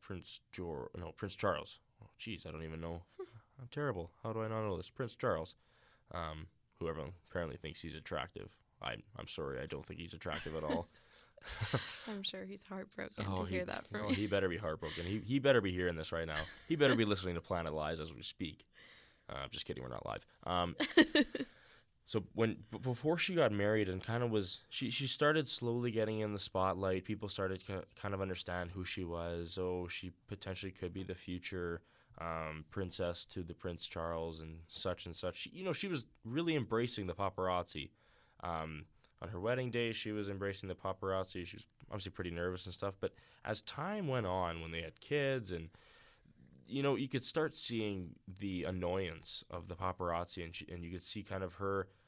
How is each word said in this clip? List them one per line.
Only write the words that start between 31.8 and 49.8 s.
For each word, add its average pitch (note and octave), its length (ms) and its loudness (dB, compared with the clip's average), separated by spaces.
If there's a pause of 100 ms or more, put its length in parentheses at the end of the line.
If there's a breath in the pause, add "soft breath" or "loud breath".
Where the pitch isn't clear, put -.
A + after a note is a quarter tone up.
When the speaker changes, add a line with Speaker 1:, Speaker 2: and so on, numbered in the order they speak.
Speaker 1:
um, D#2+ 500 -2
princess F2+ 560 0
to - 160 -6
the E2+ 120 -6
Prince F2 340 -4
Charles E2 540 -2
and D#2+ 260 -10
such - 380 -2
and E2+ 100 -6
such. F2+ 220 -2
She, - 140 -6
you F3+ 120 -10
know, F#3 100 2
she G3+ 140 0
was D3+ 200 0 (180)
really D#3 300 2
embracing A2+ 520 2
the F2 60 -2
paparazzi. F2+ 800 0 (520 soft breath)
Um, D#2+ 420 -2 (360 soft breath)
on E2+ 80 -6
her G2+ 100 -6
wedding B2 300 0
day, A#2 240 2
she G#2+ 180 -2
was G#2 180 -2
embracing G2 380 -2
the F2+ 80 -2
paparazzi. F#2+ 720 0
She - 100 -12
was - 100 -14 (240)
obviously F#2 220 -4
pretty F2 200 -4
nervous F2 340 0
and F2+ 80 -8
stuff. G2 260 -4
But - 140 -2 (320 loud breath)
as G#2+ 160 0
time F#3 460 -4
went B2+ 180 2
on, F2+ 360 2
when E2 100 -6
they E2 100 -2
had D#2+ 180 -8
kids C3+ 520 2
and, E2+ 180 -4 (1000 loud breath)
you C3+ 140 -2
know, C#3 140 6
you B2+ 120 0
could B2+ 160 0
start - 320 2
seeing G2+ 600 0 (240)
the F#2+ 240 -2
annoyance F2 880 0
of F2 160 -6
the F2+ 80 -6
paparazzi, F2 680 0